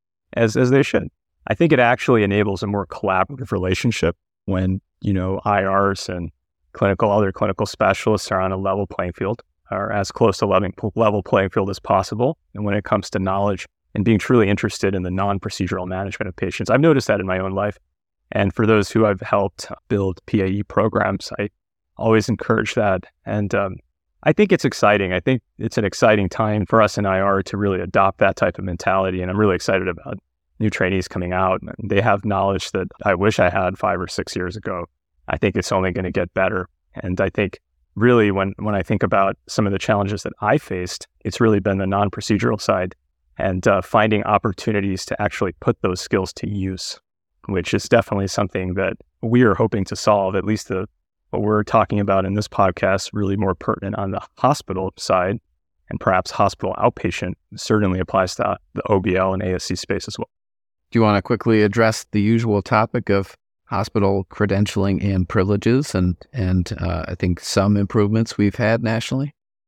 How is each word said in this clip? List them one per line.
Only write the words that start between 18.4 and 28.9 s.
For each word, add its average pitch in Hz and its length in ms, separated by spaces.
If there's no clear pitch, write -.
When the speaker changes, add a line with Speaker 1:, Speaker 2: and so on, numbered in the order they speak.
Speaker 1:
for 113 140
those 107 240
who 113 160
I've 101 160
helped - 460
build 98 360
P 104 160
A 95 60
E 101 160
programs, 101 760
I 104 100
always 110 320
encourage 110 460
that. 98 320
And, 104 260
um, 98 220
I 156 60
think 208 180
it's 165 140
exciting. 104 480
I 92 60
think 127 240
it's 113 180
an 110 80
exciting 104 440
time 107 360
for 113 160
us 107 160
in 104 80
I 95 140
R 98 240
to - 140
really 98 220
adopt 98 380
that 95 180
type 98 220
of 98 80
mentality. 92 560